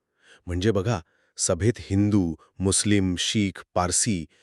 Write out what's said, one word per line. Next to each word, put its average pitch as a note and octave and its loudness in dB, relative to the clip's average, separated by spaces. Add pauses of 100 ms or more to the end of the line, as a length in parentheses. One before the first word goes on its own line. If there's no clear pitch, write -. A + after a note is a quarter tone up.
(480)
म्हणजे F2+ 0
बघा, G2 0 (380)
सभेत F#2+ 0
हिंदू, G2 2 (260)
मुस्लिम, F#2+ 2
शीख, G2+ -2 (120)
पारसी, F2 0 (180)